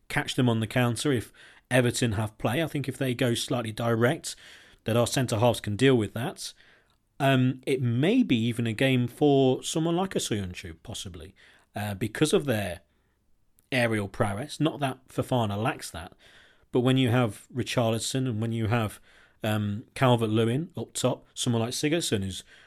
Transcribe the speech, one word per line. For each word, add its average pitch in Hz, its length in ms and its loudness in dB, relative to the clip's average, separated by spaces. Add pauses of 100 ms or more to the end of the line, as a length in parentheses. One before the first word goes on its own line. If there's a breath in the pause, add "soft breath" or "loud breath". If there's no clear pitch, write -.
catch - 280 -4
them 127 120 4
on 113 140 2
the 110 60 -2
counter 123 440 0
if 113 220 -4 (360 loud breath)
Everton 123 440 2
have 107 240 -4
play. 131 260 -2
I 147 40 -4
think 139 200 -6
if 127 100 -10
they 131 160 -4
go 123 200 0
slightly 117 400 -4
direct, 117 600 0 (500 loud breath)
that 110 100 0
our 120 120 4
centre 117 320 0
halves 117 200 4
can 104 160 -4
deal 131 200 6
with 104 180 0
that. - 400 -8 (640 soft breath)
Um, 131 460 4
it 139 160 0
may 147 420 2
be 139 220 2
even 117 220 0
a 113 40 -2
game 127 360 2
for 135 540 4
someone 165 360 -2
like 190 180 -4
a 180 40 0
Soyuncu, 90 640 -6
possibly, 87 520 -14 (400 soft breath)
uh, 104 200 -6
because 110 360 0
of 165 140 2
their 101 360 -2 (880)
aerial 113 360 0
prowess. 107 520 -4
Not 151 200 0
that 131 280 -4
Fofana 107 540 -2
lacks - 280 -4
that, 90 240 -14 (580 soft breath)
but 127 100 2
when 131 160 4
you 131 120 4
have 120 440 0
Richarlison 120 720 -2
and 107 120 -4
when 113 120 -2
you 113 160 -2
have, 110 320 -2 (440 soft breath)
um, 107 400 -2 (120)
Calvert-Lewin 117 800 2
up - 160 -10
top, - 400 -2
someone 117 280 0
like 117 100 -4
Sigurdsson 151 520 0
who's, 92 200 -8 (240 soft breath)